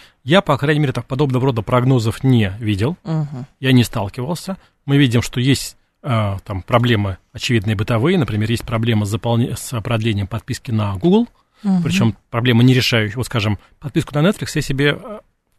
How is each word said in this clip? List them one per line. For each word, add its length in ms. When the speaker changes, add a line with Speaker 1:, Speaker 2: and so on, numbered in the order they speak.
Speaker 1:
Я, 160
по 160
крайней 240
мере, 120
так, 120
подобного 400
рода 180
прогнозов 600
не 340
видел. 460
Speaker 2:
Мгм. 420
Speaker 1:
Я 120
не 120
сталкивался. 720
Мы 120
видим, 240
что 180
есть, 360
э, 420
там 160
проблемы 560
очевидные 420
бытовые. 440
Например, 320
есть 140
проблема 420
с 20
заполне-, 480
с 240
продлением 460
подписки 440
на 260
Google. 300
Speaker 2:
Мгм. 200
Speaker 1:
Причем 340
проблема 340
не 120
решающая. 420
Вот, 80
скажем, 340
подписку 340
на 40
Netflix 380
я 40
себе, 420
э, 180